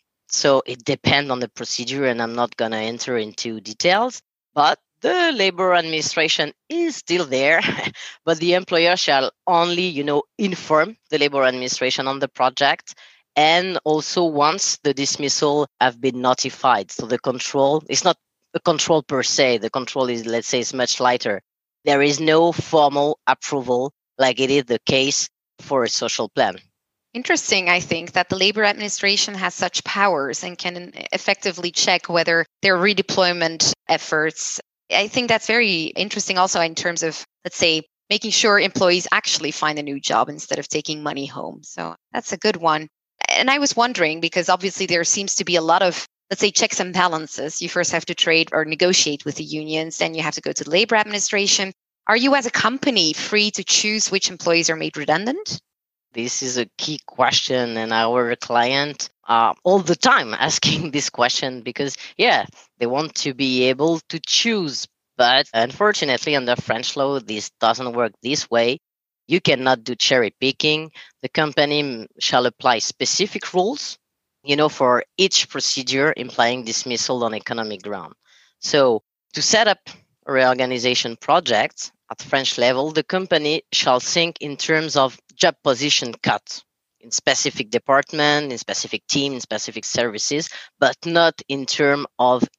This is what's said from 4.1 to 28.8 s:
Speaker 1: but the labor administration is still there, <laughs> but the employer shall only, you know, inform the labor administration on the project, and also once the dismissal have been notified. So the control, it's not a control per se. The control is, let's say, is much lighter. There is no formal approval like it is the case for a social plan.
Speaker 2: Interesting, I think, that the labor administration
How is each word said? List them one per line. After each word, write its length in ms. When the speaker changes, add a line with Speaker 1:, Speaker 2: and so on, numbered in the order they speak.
Speaker 1:
but 240
the 320
labor 420
administration 800
is 260
still 300
there, 360
<laughs> 320
but 140
the 160
employer 400
shall 360
only, 400
you 180
know, 200
inform 600
the 100
labor 240
administration 640
on 120
the 80
project, 680
and 480
also 400
once 600
the 100
dismissal 720
have 220
been 200
notified. 720
So 140
the 140
control, 680
it's 160
not 140
a 40
control 440
per 180
se. 380
The 100
control 400
is, 160
let's 220
say, 120
is 140
much 260
lighter. 420
There 160
is 180
no 320
formal 760
approval 680
like 220
it 100
is 160
the 140
case 500
for 240
a 60
social 400
plan. 280
Speaker 2:
Interesting, 560
I 100
think, 340
that 160
the 60
labor 280
administration 720